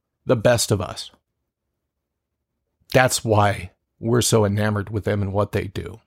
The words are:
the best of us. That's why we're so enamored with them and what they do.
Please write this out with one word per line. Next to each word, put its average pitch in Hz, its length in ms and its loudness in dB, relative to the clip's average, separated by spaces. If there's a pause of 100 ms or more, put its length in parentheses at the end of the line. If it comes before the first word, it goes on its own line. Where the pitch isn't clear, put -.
(240)
the - 100 2
best 120 360 2
of 101 100 0
us. - 300 -12 (1800)
That's 127 320 2
why 104 460 0 (300)
we're 117 240 0
so 113 200 4
enamored 104 460 -2
with 107 140 -6
them 101 180 -2
and 98 100 -4
what 101 200 -2
they 95 160 -4
do. - 400 -12